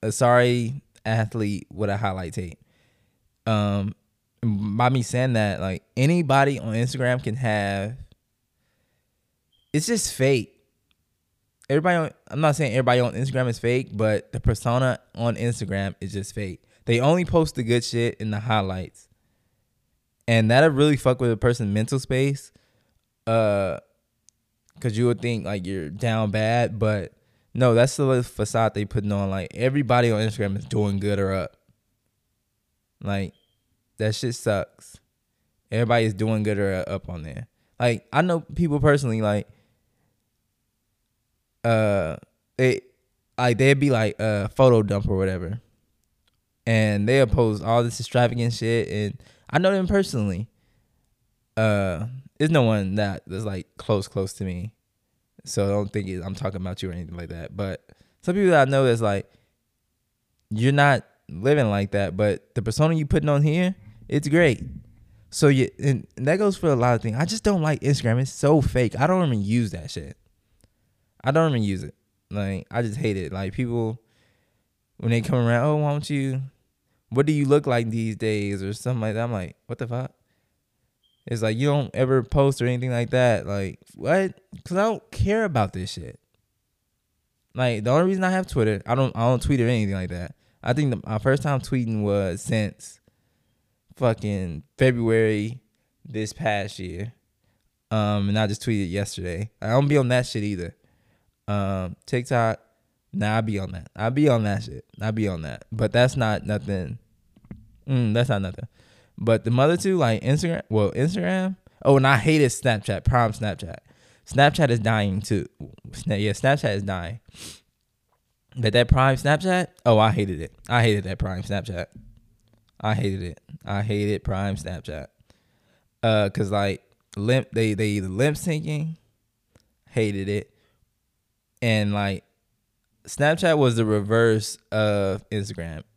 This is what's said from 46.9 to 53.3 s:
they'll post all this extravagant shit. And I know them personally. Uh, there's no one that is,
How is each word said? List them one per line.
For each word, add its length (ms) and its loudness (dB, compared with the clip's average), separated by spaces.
they'll 180 6
post 360 2
all 200 2
this 160 -4
extravagant 540 0
shit. 340 0
And 340 -4
I 80 0
know 140 2
them 160 0
personally. 600 0
Uh, 480 0
there's 140 2
no 100 4
one 340 2
that 320 -2
is, 160 -8